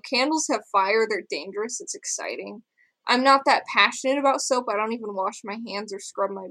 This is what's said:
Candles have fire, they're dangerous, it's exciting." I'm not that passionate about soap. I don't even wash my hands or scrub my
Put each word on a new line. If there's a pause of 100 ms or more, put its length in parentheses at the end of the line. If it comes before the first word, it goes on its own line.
(120)
Candles
have (100)
fire,
they're
dangerous,
it's
exciting." (460)
I'm
not
that (100)
passionate
about
soap.
I
don't
even
wash
my (100)
hands
or
scrub
my